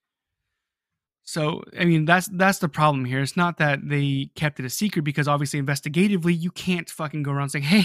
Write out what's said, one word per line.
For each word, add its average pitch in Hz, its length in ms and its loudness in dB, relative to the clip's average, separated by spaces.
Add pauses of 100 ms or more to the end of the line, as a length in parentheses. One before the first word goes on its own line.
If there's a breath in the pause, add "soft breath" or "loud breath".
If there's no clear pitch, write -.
(1200)
So, - 380 -4 (160)
I 185 60 0
mean, 165 200 4
that's, 175 240 2
that's 190 320 0
the - 80 0
problem 143 360 2
here. 127 160 -2
It's 135 160 -2
not 175 220 0
that 147 300 0
they 139 480 0
kept 147 240 -4
it 127 60 -6
a 120 40 -6
secret 185 320 -2
because 147 240 -2
obviously 147 320 0
investigatively, 165 720 0
you 170 200 -2
can't 180 360 -4
fucking 151 360 -6
go 143 80 -2
around 139 160 -2
saying, 143 160 -4
"Hey, 185 200 4